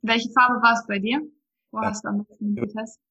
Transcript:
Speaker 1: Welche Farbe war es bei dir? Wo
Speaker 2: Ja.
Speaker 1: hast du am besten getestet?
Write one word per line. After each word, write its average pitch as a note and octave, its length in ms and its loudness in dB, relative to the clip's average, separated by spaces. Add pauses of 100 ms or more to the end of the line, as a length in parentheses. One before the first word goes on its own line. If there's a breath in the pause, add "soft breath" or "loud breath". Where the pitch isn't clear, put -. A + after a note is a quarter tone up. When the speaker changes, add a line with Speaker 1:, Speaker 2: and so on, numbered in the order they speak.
Speaker 1:
Welche A3+ 260 0 (100)
Farbe B3 220 4
war A#3 140 6
es A#3 120 -4
bei G3+ 120 -4
dir? A#3 220 -2 (500)
Wo A3 100 -8
Speaker 2:
Ja. G#3+ 80 -2
Speaker 1:
hast G#3 160 -6
du G#3+ 40 -6
am G#3 160 -2
besten G#3 320 -4
getestet? A3 440 -8 (100)